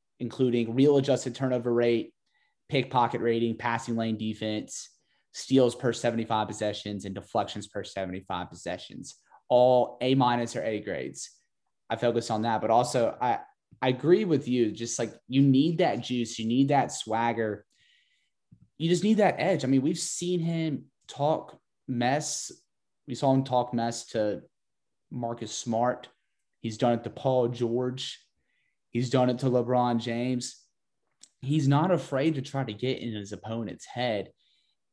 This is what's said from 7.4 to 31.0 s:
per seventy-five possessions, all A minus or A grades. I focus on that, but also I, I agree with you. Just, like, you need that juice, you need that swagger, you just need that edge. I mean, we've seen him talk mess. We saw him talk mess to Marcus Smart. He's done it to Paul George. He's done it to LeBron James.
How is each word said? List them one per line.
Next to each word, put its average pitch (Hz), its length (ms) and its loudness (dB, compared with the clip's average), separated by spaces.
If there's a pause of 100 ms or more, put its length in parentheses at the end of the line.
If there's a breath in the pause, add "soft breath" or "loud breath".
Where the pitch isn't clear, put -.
per 101 160 -10
seventy-five 92 680 -8
possessions, - 680 -12 (340 soft breath)
all 123 520 6
A 131 140 4
minus 120 400 2
or 90 80 -4
A 107 160 -2
grades. 80 500 -8 (600)
I 113 60 0
focus 117 340 0
on 110 140 0
that, 113 180 0
but 110 80 0
also 120 500 2
I, 123 200 0 (420)
I 135 80 2
agree 160 340 4
with 160 240 0
you. 120 240 2
Just, 117 280 -6
like, 113 140 -4 (140)
you 135 140 2
need 143 380 4
that 120 220 0
juice, 120 380 -4
you 110 80 -4
need 135 220 2
that 135 240 2
swagger, 110 720 -2 (1120)
you 160 120 -2
just 175 140 2
need 214 140 4
that 196 200 4
edge. 151 280 0
I - 20 0
mean, 135 140 4
we've 170 160 0
seen 180 420 -4
him 165 460 -2 (240)
talk - 480 -2 (320)
mess. 127 640 -2 (520)
We 131 100 -8
saw 135 180 2
him 135 100 4
talk 123 300 0
mess 117 340 -4
to 107 360 -2 (680)
Marcus 117 420 -8
Smart. 117 540 -2 (540)
He's 110 160 -8
done 120 160 4
it 117 100 -2
to - 60 -8
Paul 127 400 0
George. 123 680 -4 (760)
He's 120 180 -2
done 127 200 4
it 123 100 -2
to 135 80 0
LeBron 123 520 2
James. 120 560 -4 (840)